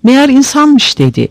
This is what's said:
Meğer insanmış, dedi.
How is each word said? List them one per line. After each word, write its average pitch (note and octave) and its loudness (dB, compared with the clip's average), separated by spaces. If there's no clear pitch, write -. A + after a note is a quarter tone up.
Meğer C4+ 2
insanmış, C#4 0
dedi. A#2+ -2